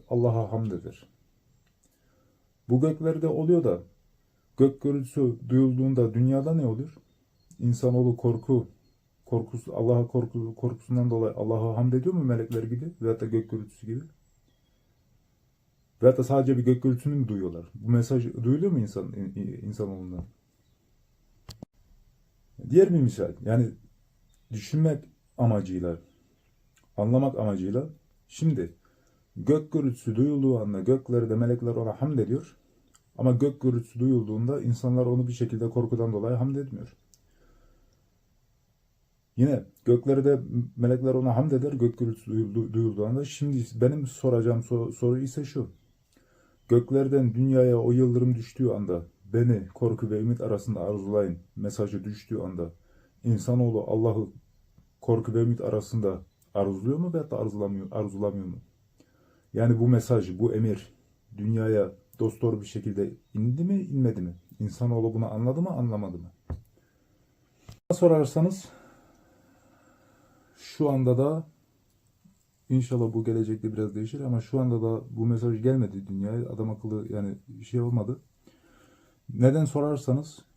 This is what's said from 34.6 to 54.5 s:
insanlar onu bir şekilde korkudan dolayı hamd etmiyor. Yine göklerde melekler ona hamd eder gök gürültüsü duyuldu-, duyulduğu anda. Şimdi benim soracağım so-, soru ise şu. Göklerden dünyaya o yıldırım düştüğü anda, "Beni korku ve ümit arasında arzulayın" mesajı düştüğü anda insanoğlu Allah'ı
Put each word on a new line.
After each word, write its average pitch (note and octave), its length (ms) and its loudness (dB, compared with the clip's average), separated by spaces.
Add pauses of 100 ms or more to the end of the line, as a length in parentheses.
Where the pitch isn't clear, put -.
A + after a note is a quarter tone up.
insanlar B2 440 0
onu B2 200 2
bir A#2+ 60 -4
şekilde A#2 380 -2
korkudan A#2 420 0
dolayı A2+ 240 -2
hamd C3+ 200 -2
etmiyor. B2+ 400 -10 (2500)
Yine C3 280 2 (200)
göklerde C3+ 580 4 (340)
melekler B2+ 380 2
ona B2+ 220 0
hamd D#3 140 2
eder C#3 220 0
gök A#2+ 260 0
gürültüsü A2+ 320 -4
duyuldu-, A2 420 -2
duyulduğu G#2+ 340 0
anda. C3 180 -2
Şimdi C3+ 500 -4
benim C3 320 2
soracağım A#2+ 540 0
so-, A#2+ 320 -4
soru B2 260 0
ise C3+ 260 -6
şu. C3 220 -6 (1040)
Göklerden C3 640 4
dünyaya B2+ 440 4
o A#2 140 2
yıldırım B2 420 4
düştüğü A#2 360 -2
anda, F#2 320 -2 (300)
"Beni A2+ 360 2
korku A2+ 420 -2
ve G#2+ 100 -2
ümit A#2+ 200 -2
arasında G#2 400 -4
arzulayın" G2 580 -2 (180)
mesajı G2+ 480 -4
düştüğü G#2+ 340 -8
anda F2 340 -8 (520)
insanoğlu A#2 600 0
Allah'ı A2 420 0 (720)